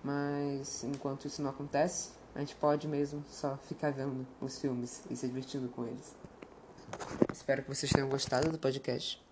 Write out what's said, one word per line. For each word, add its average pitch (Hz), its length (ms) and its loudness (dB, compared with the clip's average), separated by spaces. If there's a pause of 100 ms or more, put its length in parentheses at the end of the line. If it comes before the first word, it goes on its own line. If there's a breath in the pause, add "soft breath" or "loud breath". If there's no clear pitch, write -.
Mas, 143 800 0
enquanto 139 420 -2
isso 147 180 -6
não 135 80 2
acontece, 143 600 2 (200)
a - 60 -6
gente 143 160 -4
pode 147 320 4
mesmo 147 420 0
só 135 280 -2
ficar 143 340 -2
vendo 135 340 -2 (160)
os 135 180 -6
filmes 123 480 -2
e 123 80 -4
se 127 120 -2
divertindo 131 420 -4
com 120 160 -4
eles. - 300 -8 (1160)
Espero 135 300 0
que - 80 -10
vocês 139 220 0
tenham 139 180 6
gostado 135 420 4
do 160 60 0
podcast. 135 760 0